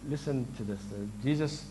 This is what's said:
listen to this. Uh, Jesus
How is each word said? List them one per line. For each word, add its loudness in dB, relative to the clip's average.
listen 2
to -2
this. -2
Uh, -2
Jesus 2